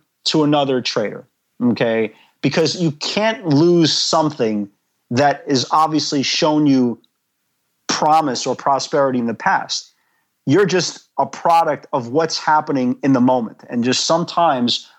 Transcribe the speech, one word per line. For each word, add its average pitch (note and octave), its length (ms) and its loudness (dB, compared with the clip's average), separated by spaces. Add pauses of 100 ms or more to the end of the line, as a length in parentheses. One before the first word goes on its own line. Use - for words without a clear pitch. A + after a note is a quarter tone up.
(260)
to D#3 180 2
another C#3+ 380 0
trader. - 440 -6 (380)
Okay? A2+ 500 0 (280)
Because D3+ 380 -2
you E3 120 0
can't G#3+ 560 -4
lose D#3+ 460 4
something A2+ 760 -2 (400)
that C#3 380 0
is B2+ 240 0
obviously D#3 500 0
shown D3+ 460 0
you B2+ 340 2 (840)
promise D3+ 580 0
or B2+ 100 -2
prosperity C3+ 640 0
in A#2 60 -2
the A#2 80 -2
past. - 600 -4 (520)
You're F#3 200 4
just F3 520 -4
a C#3 80 0
product E3 680 0
of A#2+ 180 -4
what's D#3+ 280 0
happening D3 680 0
in C#3 100 4
the B2+ 60 4
moment. B2 500 0
And B2 140 -2
just B2 220 0
sometimes E3 800 0 (120)